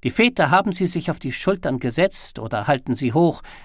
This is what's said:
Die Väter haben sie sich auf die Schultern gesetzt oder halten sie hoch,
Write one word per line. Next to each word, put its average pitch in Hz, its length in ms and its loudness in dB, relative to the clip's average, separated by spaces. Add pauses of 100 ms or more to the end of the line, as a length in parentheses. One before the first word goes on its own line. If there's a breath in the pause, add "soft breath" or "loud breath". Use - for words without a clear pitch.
Die 127 80 0
Väter 220 400 2
haben 190 220 2
sie 185 140 0
sich 175 240 -2
auf 160 100 -6
die 131 100 -6
Schultern 165 480 -2
gesetzt 131 600 -2
oder 110 260 -4
halten 131 300 0
sie 120 160 -2
hoch, 165 300 2 (220 loud breath)